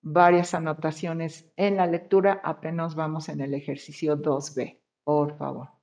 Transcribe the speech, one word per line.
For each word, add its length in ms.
varias 480
anotaciones 1000
en 220
la 100
lectura, 560
apenas 500
vamos 360
en 100
el 140
ejercicio 640
dos 360
B, 240
por 320
favor. 320